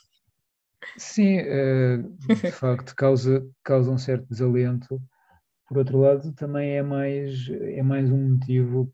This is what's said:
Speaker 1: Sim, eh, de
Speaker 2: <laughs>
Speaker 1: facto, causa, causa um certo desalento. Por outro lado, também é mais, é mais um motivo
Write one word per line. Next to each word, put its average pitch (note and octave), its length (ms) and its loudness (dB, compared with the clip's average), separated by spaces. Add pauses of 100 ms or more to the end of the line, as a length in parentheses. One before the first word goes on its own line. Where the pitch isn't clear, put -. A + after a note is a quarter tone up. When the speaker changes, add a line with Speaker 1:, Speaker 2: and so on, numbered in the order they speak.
(960)
Speaker 1:
Sim, G3 420 2
eh, C3+ 580 2
de D#3 540 -2
Speaker 2:
<laughs> - 0 -
Speaker 1:
facto, B2+ 440 -4
causa, C3 500 2 (180)
causa C3 280 2
um C3 60 0
certo B2+ 320 -4
desalento. B2 720 -2 (680)
Por C3 100 -6
outro C3+ 220 2
lado, C#3 340 4
também C#3+ 440 -4
é C#3+ 40 0
mais, C#3 680 -4
é - 340 -6
mais C3+ 260 2
um C3+ 220 2
motivo B2+ 640 0